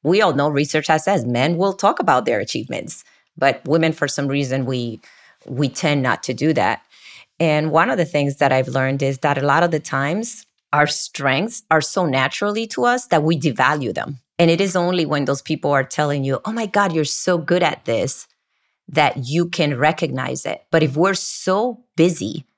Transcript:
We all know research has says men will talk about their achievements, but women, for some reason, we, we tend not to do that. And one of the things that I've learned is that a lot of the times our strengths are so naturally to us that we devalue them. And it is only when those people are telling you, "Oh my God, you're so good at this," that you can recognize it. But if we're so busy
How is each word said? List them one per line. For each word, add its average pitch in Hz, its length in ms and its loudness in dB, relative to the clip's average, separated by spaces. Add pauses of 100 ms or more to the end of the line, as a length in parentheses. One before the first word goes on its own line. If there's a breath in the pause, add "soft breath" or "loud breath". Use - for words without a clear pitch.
We 185 200 4
all 170 120 4
know 143 140 2
research 147 380 0
has 156 180 2
says 175 220 2
men 127 300 2
will 190 160 0
talk 202 260 0
about 131 280 2
their 113 120 0
achievements, - 640 -8 (340 soft breath)
but 139 300 0
women, 160 260 2
for 151 140 -2
some 139 220 -4
reason, 135 360 -2
we, 120 360 -4 (460 soft breath)
we 131 220 -2
tend 147 340 0
not 123 200 0
to - 100 -6
do 151 200 0
that. 113 280 0 (600 loud breath)
And 156 320 2
one 175 180 4
of 240 80 0
the 165 60 2
things 143 320 0
that 139 160 2
I've 131 160 2
learned 135 340 -2
is 135 160 -2
that 143 180 0
a 139 80 -2
lot 147 200 4
of 170 80 0
the 151 80 -2
times 156 680 -4 (260)
our 147 140 4
strengths 147 840 -4
are 160 100 4
so 180 260 -2
naturally 202 640 -2
to 247 160 -4
us 247 220 0
that 151 180 2
we 165 140 2
devalue 131 540 0
them. - 280 -8 (180)
And 165 120 6
it 170 100 2
is 190 160 0
only 175 300 0
when 147 180 -2
those 135 180 -2
people 151 300 -2
are 135 120 2
telling 143 380 -2
you, 135 220 -2
"Oh 214 80 -4
my 226 140 -4
God, 196 260 0
you're 160 120 2
so 175 340 -2
good 175 240 0
at 151 220 -2
this," - 440 -2 (600)
that 139 380 0
you 170 220 0
can 147 280 0
recognize 131 680 -2
it. - 240 -8
But 160 120 4
if 139 140 0
we're 185 180 2
so 208 680 -2 (120)
busy 160 480 0 (140)